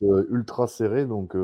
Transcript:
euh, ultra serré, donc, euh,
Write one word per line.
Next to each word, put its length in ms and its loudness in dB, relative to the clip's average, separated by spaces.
euh, 300 4
ultra 360 -2
serré, 380 -2
donc, 300 -6
euh, 80 -2